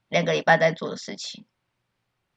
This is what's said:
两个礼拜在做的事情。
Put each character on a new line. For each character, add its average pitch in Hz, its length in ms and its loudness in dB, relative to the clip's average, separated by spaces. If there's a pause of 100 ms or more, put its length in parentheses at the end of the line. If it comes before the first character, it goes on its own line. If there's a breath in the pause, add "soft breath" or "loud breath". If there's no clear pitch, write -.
两 170 160 0
个 165 80 0
礼 151 80 -2
拜 165 160 6
在 160 140 2
做 160 180 -8
的 - 80 -10
事 - 180 -14
情。 - 300 -16 (920)